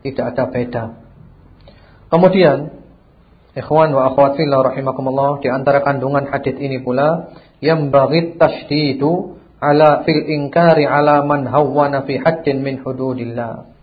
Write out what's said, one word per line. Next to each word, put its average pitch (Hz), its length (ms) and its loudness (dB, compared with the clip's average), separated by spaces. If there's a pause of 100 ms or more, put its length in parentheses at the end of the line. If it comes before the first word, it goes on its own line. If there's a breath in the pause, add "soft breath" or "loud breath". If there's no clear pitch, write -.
tidak 131 320 -6
ada 131 160 -2
beda. 120 360 -6 (1200 soft breath)
Kemudian, 170 640 4 (800)
ikhwan 151 400 2
wa 131 160 2
akhwat 139 320 2
fillah 135 320 2
rahimakumullah, 139 720 -4
di 123 80 0
antara 139 320 2
kandungan 139 460 -2
hadits 135 260 -4
ini 135 240 -6
pula, 139 560 -2 (240 loud breath)
yang 147 320 0
bagi 143 460 2
tasdidu 147 1000 -2 (240 loud breath)
ala 147 460 4
fil 151 220 0
inkari 151 600 2
ala 147 380 2
man 143 180 0
hawwana 139 640 0
fi 135 80 -4
haddin 139 480 -2
min 135 160 -6
hududillah. 120 880 -8 (140)